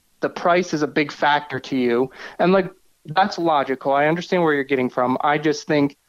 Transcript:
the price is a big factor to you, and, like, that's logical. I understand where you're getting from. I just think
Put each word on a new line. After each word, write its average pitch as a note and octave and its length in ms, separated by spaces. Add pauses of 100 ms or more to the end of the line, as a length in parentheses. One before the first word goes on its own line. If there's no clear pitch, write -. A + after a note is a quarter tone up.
(200)
the C#3+ 100
price F3+ 440
is D3+ 80
a D3 60
big D3 260
factor C#3+ 480
to - 160
you, B2 340 (280)
and, F3 120
like, F#3 180 (360)
that's F#3+ 320
logical. C#3+ 560
I C#3+ 140
understand E3+ 360
where D#3 100
you're C#3 120
getting B2+ 240
from. B2+ 320
I D3 160
just D3+ 280
think C#3+ 300 (140)